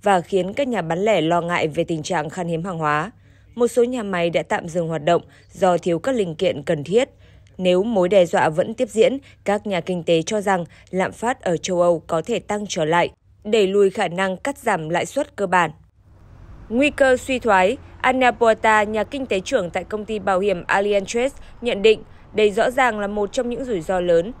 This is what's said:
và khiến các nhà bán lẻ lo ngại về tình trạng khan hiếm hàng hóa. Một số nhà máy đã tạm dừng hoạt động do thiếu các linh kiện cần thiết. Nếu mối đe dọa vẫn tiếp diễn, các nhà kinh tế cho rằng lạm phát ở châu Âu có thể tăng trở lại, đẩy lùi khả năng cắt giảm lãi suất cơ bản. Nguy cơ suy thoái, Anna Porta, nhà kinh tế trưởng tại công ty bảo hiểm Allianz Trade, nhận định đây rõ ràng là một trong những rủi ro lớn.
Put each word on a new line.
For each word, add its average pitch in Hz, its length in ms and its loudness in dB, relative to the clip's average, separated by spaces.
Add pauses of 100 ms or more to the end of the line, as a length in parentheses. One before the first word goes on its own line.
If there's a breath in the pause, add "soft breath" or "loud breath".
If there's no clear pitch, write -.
và 196 180 2
khiến 180 320 -2
các 262 160 -2
nhà 214 140 -2
bán 165 160 -2
lẻ 202 220 2
lo 170 200 2
ngại 170 280 -2
về 156 160 -2
tình 160 180 -4
trạng 160 280 -4
khan 170 180 -8
hiếm 165 160 -4
hàng 185 140 -8
hóa. 156 320 -2 (440 soft breath)
Một 240 120 2
số 233 180 2
nhà 247 180 -4
máy 175 280 -2
đã 165 120 0
tạm - 260 -4
dừng 165 200 -4
hoạt 156 160 -4
động 170 180 4 (300 soft breath)
do 180 260 2
thiếu 170 200 0
các 269 160 -2
linh 185 200 -2
kiện 151 280 -2
cần 147 220 -2
thiết. 220 240 0 (500 soft breath)
Nếu 180 240 2
mối 208 260 2
đe 185 180 6
dọa 160 220 0
vẫn 170 260 -2
tiếp 254 160 -2
diễn, 220 280 4 (260 soft breath)
các 208 220 -2
nhà 190 140 -2
kinh 180 220 -4
tế 165 200 2
cho 214 180 -4
rằng 185 240 0 (260 loud breath)
lạm 180 220 -2
phát 247 280 -4
ở 170 160 0
châu 175 240 -2
Âu 175 260 4
có 165 160 -2
thể 226 160 -4
tăng 208 300 -6
trở 170 160 -4
lại, 165 260 2 (340)
đẩy 214 220 4
lùi 196 240 4
khả 190 180 -2
năng 185 280 -2
cắt 277 220 -8
giảm 175 300 -2
lãi 165 180 -2
suất - 300 -6
cơ 202 100 -2
bản. 175 240 2 (960)
Nguy 262 220 2
cơ 262 260 4
suy 254 220 -4
thoái, 208 380 2 (240 loud breath)
Anna 254 300 2
Porta, 220 520 2
nhà 208 220 -2
kinh 269 220 -6
tế 196 140 -2
trưởng 185 300 -2
tại 180 140 -6
công 214 200 -8
ty 214 140 -6
bảo 190 220 0
hiểm 190 240 -2
Allianz 202 400 0
Trade, 240 300 -2 (260 loud breath)
nhận 202 220 -4
định 214 200 4 (320 soft breath)
đây 214 160 4
rõ 220 200 0
ràng 240 280 0
là 202 80 -4
một 202 260 -4
trong 240 180 -2
những 240 140 -6
rủi 226 160 -4
ro 185 200 -2
lớn. 175 400 2